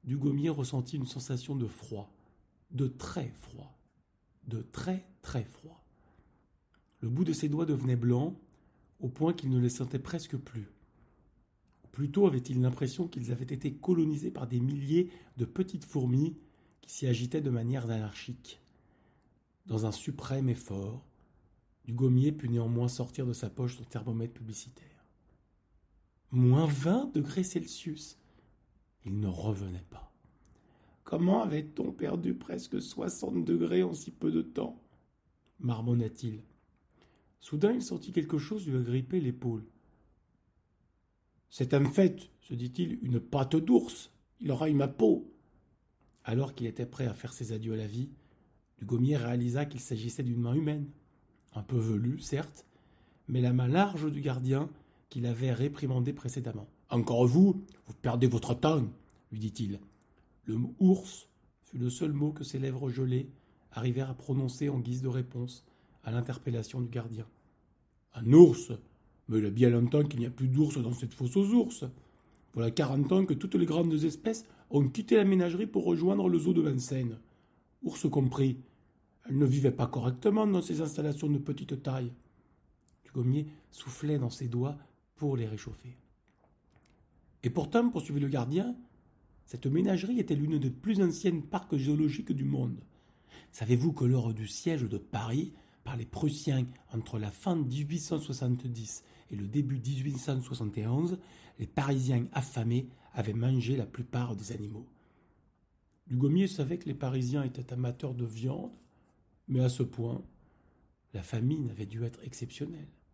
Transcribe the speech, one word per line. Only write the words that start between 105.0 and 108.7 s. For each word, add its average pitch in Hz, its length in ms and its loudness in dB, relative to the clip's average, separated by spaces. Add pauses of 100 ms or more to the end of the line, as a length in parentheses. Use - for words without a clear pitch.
Dugommier 147 400 4
savait 165 300 -2
que 165 100 -8
les 139 60 -4
Parisiens 135 500 -2
étaient 127 280 -8
amateurs 123 420 -4
de 123 100 -4
viande, 127 480 -6 (720)